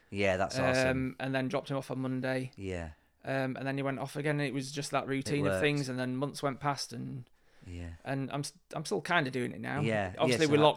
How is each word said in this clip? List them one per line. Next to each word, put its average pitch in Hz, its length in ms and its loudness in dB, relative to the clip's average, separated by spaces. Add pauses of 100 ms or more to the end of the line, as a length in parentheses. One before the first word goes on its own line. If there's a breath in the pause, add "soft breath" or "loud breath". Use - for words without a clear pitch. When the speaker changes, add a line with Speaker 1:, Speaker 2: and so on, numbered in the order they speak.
(100)
Speaker 1:
Yeah, 98 260 4
that's 95 220 0
Speaker 2:
Um, 131 80 2
Speaker 1:
awesome. 131 540 2
Speaker 2:
and 135 140 -4
then 131 140 0
dropped 135 220 -4
him 139 80 -2
off 131 120 -8
on 131 100 -4
Monday. 131 560 -2
Speaker 1:
Yeah. 90 340 -6 (340)
Speaker 2:
Um, 131 320 -2
and 131 100 -6
then 135 100 -2
he 139 60 -2
went 135 160 -2
off 135 180 -6
again, 147 240 0
and 143 80 2
it 117 60 -4
was 135 180 -4
just 165 200 -4
that 139 120 2
Speaker 1:
It 104 40 -6
Speaker 2:
routine 139 380 0
of 98 60 2
Speaker 1:
works. 95 100 2
Speaker 2:
things, 143 260 2
and 127 100 -2
then 127 180 -2
months 139 260 -4
went 131 180 -2
past, 143 320 -2
and 127 320 -8 (420 soft breath)
Speaker 1:
Yeah. 87 240 -8 (140)
Speaker 2:
and 135 260 -4
I'm 147 100 -4
s-, 143 120 -6 (220)
I'm 160 120 -6
still 190 160 -2
kinda 165 280 2
doing 123 220 -2
it 92 80 -10
now. 127 200 -4
Speaker 1:
Yeah, 104 320 0
yeah, - 60 -10
Speaker 2:
Obviously, 127 280 4
Speaker 1:
so 143 60 4
Speaker 2:
with 147 80 8
Speaker 1:
that 151 60 10 (100)